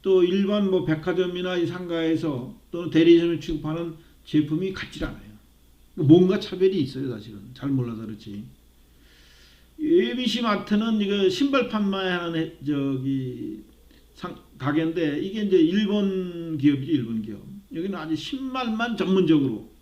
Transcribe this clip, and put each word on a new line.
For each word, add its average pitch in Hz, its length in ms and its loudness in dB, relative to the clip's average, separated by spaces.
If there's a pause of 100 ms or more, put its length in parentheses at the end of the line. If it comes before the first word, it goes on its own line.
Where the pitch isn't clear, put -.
또 190 220 6
일반 196 460 2
뭐 185 160 2
백화점이나 180 720 -2
이 170 100 0
상가에서 165 880 -4 (140)
또는 170 180 -6
대리점에 170 500 6
취급하는 160 560 -6 (280)
제품이 156 500 0
같질 - 300 -10
않아요. - 260 -10 (680)
뭔가 180 440 6
차별이 190 420 0
있어요, 131 280 -6
사실은. 107 300 -12 (140)
잘 139 160 -8
몰라서 117 360 -2
그렇지. 104 400 -12 (1400)
에이비씨 240 600 2
마트는 214 600 0
이거 196 280 2
신발판만 196 920 0
하는 170 180 -4
해-, 160 260 -8
저기 131 1000 -4 (500)
상-, - 240 -12 (200)
가게인데 151 640 0
이게 208 220 -4
이제 190 140 4
일본 185 1000 0
기업이죠, 139 340 2
일본 113 300 -2
기업. 104 200 -12 (320)
여기는 180 240 -6
아주 156 180 -4
신발만 240 800 -4
전문적으로 156 760 2 (120)